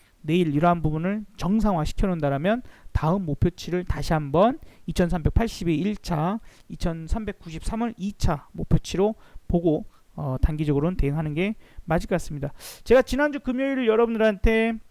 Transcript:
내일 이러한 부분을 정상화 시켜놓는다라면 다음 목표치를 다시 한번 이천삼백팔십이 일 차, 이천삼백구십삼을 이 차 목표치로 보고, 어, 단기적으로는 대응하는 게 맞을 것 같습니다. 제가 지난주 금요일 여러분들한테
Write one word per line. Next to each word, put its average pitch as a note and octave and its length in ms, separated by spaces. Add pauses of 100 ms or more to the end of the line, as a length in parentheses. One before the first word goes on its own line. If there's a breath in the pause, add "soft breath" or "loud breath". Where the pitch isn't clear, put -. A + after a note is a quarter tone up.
(200 soft breath)
내일 D#3+ 340
이러한 E3+ 280
부분을 E3+ 420 (120)
정상화 G3 480
시켜놓는다라면 E3+ 800 (300 loud breath)
다음 F3+ 320
목표치를 E3+ 600
다시 D#3 280
한번 E3 460 (280 soft breath)
이천삼백팔십이 F3 920
일 G3+ 200
차, F3 440 (280 soft breath)
이천삼백구십삼을 F#3 1300
이 G3 180
차 E3 380
목표치로 E3+ 640 (320 soft breath)
보고, E3+ 400 (280 soft breath)
어, C#3 260
단기적으로는 D3+ 560
대응하는 D3 380
게 F#3+ 200 (300 soft breath)
맞을 E3 240
것 G3 80
같습니다. D3 360 (320 loud breath)
제가 B3 180
지난주 C#4+ 380
금요일 C4 460
여러분들한테 A3+ 920 (120)